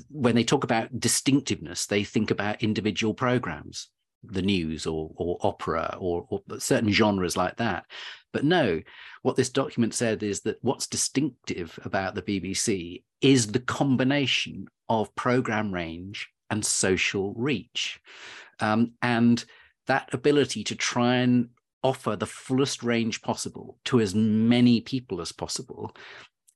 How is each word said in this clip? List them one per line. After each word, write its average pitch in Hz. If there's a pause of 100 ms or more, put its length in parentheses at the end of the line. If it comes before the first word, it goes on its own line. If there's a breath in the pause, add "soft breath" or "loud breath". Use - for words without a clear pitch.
when 120
they 117
talk 135
about 117
distinctiveness, 110
they 104
think 107
about 104
individual 107
programs, 107 (320)
the 95
news 85
or, 78
or 85
opera 82
or, 87
or 98 (180)
certain 113
genres 95
like 90
that. 110 (480 loud breath)
But -
no, 139 (400 loud breath)
what 127
this 127
document 117
said 110
is 101
that -
what's -
distinctive -
about 95
the 95
B 101
B 92
C 90 (160)
is 127
the 123
combination 131 (220)
of 110
program 120
range 87 (220)
and 107
social 98
reach, - (580 loud breath)
um, 110
and 120 (420 soft breath)
that -
ability 135
to 113
try 123
and 123 (340)
offer 127
the 104
fullest -
range 117
possible -
to 120
as 98
many 113
people 123
as 80
possible - (600 loud breath)